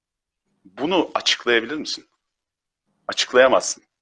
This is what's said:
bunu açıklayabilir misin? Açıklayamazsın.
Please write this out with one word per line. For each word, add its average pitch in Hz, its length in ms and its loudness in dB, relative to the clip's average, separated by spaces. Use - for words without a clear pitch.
bunu 131 500 -2
açıklayabilir 117 640 -2
misin? - 320 -12
Açıklayamazsın. - 760 2